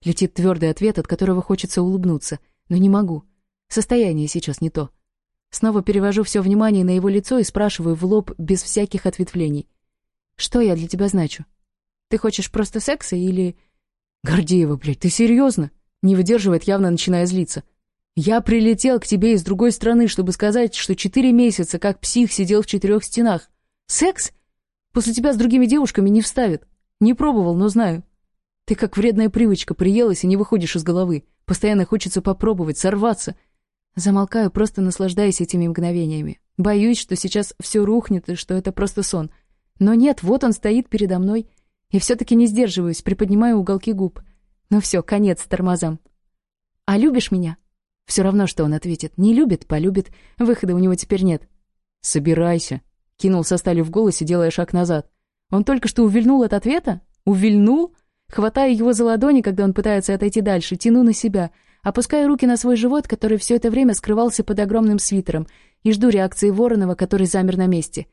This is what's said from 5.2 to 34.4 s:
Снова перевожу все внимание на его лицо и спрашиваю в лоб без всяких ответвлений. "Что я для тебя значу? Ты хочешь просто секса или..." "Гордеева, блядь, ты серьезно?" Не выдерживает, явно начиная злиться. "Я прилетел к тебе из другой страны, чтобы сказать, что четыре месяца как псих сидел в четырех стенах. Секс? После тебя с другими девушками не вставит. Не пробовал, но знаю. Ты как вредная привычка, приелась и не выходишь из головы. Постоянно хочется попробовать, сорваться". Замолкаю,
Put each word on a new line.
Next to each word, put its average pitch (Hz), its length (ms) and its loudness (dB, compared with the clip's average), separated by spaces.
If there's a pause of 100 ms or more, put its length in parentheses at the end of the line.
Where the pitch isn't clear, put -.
Снова 214 320 0
перевожу 202 420 0
все 202 180 -2
внимание 202 420 2
на 180 80 2
его 185 160 0
лицо 202 320 0
и 220 40 2
спрашиваю 185 520 -2
в 160 100 -6
лоб 202 320 0
без 185 240 -2
всяких - 440 -4
ответвлений. 160 640 -4 (680)
"Что - 240 -2
я 208 160 2
для 165 120 -6
тебя 190 200 -2
значу? 170 380 -2 (640)
Ты 220 80 -2
хочешь 214 340 -4
просто 214 280 -4
секса - 360 -6
или..." 180 400 -2 (680)
"Гордеева, 165 520 2
блядь, 143 240 -6
ты 180 100 0
серьезно?" 233 640 2 (320)
Не 190 120 4
выдерживает, 185 500 2
явно 196 260 2
начиная 175 340 0
злиться. 180 380 -4 (520)
"Я 214 260 0
прилетел 226 580 2
к - 80 -16
тебе 214 260 2
из 185 100 2
другой 196 280 0
страны, 233 360 2
чтобы 185 260 -2
сказать, 220 420 0
что - 200 -4
четыре 254 360 0
месяца 233 480 2
как 202 200 -2
псих - 340 0
сидел 202 280 0
в 208 60 -4
четырех 202 360 0
стенах. 226 460 -2 (380)
Секс? - 460 -2 (580)
После 226 220 -2
тебя 240 180 0
с 240 60 0
другими 240 300 4
девушками 226 420 2
не 214 120 4
вставит. 214 460 -2 (320)
Не 220 140 4
пробовал, 226 420 0
но 196 140 2
знаю. 190 340 0 (640)
Ты 220 100 -2
как 196 220 -4
вредная 214 320 2
привычка, 208 440 0
приелась 196 500 0
и 180 40 0
не 190 100 2
выходишь 202 380 -2
из 165 80 -4
головы. 175 420 -2 (200)
Постоянно 196 400 0
хочется 196 360 -4
попробовать, 185 560 -2
сорваться". 202 580 -2 (600)
Замолкаю, 196 560 0